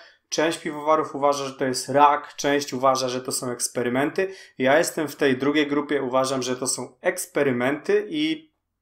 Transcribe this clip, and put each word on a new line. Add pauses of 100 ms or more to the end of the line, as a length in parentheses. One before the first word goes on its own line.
(280)
Część
piwowarów
uważa,
że
to
jest
rak,
część
uważa,
że
to
są
eksperymenty. (240)
Ja
jestem
w
tej
drugiej
grupie,
uważam,
że
to
są
eksperymenty
i (300)